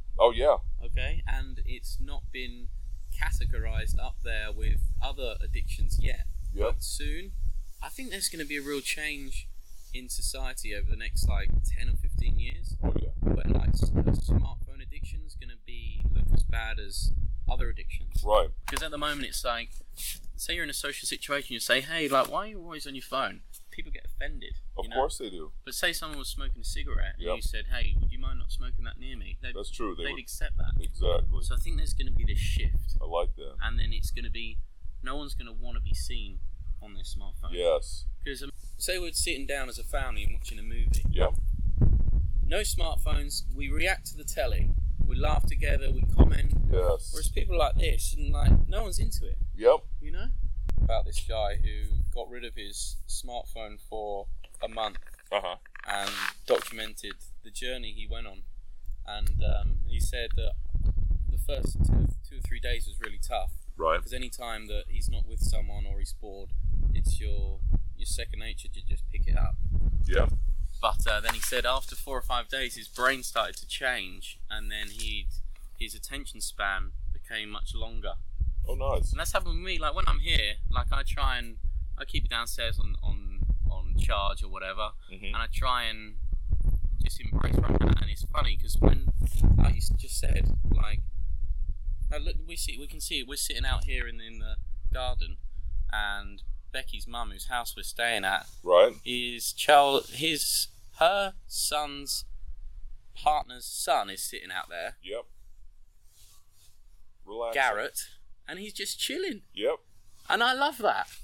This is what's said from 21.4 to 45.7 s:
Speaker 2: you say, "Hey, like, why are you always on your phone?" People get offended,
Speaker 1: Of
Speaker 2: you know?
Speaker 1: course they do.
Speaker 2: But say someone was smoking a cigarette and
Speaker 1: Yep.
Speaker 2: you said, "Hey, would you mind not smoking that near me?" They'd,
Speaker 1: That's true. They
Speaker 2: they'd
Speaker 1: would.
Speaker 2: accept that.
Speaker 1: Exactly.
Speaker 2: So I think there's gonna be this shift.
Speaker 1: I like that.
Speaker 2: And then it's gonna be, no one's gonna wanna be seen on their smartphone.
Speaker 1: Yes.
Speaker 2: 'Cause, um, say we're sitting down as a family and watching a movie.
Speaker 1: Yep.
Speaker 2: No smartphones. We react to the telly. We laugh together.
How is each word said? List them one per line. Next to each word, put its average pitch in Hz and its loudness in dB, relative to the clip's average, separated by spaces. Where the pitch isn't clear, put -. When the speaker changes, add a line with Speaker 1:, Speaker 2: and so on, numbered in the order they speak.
Speaker 2:
you 113 -6
say, 127 2
"Hey, 160 -4
like, 139 2
why 185 -6
are - -12
you 208 -12
always 160 -12
on 139 -10
your 131 -12
phone?" 110 -6
People - -8
get - -8
offended, - -6
Speaker 1:
Of 104 -6
Speaker 2:
you 117 -8
know? 117 -8
Speaker 1:
course 139 -2
they 110 -8
do. 82 -10
Speaker 2:
But - -12
say 175 -2
someone 156 -8
was 131 -8
smoking 139 -4
a - -8
cigarette 120 -2
and - -10
Speaker 1:
Yep. 87 -2
Speaker 2:
you - -8
said, 107 -4
"Hey, - 2
would - 2
you - -4
mind - 0
not - 0
smoking - -2
that 113 -8
near 127 -8
me?" - -8
They'd, 123 -6
Speaker 1:
That's 101 -8
true. 104 -4
They 85 -8
Speaker 2:
they'd 143 -4
Speaker 1:
would. 131 -10
Speaker 2:
accept - -4
that. - 2
Speaker 1:
Exactly. - 2
Speaker 2:
So - 0
I - 0
think - 0
there's - 2
gonna - 2
be - 4
this - 4
shift. - 2
Speaker 1:
I - -2
like 85 0
that. 69 -10
Speaker 2:
And 113 0
then 107 4
it's - 0
gonna 117 -2
be, 117 -4
no 131 -4
one's 143 -6
gonna 117 -6
wanna 117 -2
be - 0
seen - -4
on 104 -12
their 95 -6
smartphone. - -6
Speaker 1:
Yes. - 0
Speaker 2:
'Cause, 139 -6
um, 139 -10
say 185 -4
we're 165 -6
sitting 139 -2
down 139 -4
as 117 -10
a 117 -6
family 123 -2
and - 4
watching - -6
a - -6
movie. - 2
Speaker 1:
Yep. - 4
Speaker 2:
No 196 4
smartphones. 147 0
We 139 -2
react 175 0
to - -8
the 147 -10
telly. - 2
We - 4
laugh 151 4
together. 143 2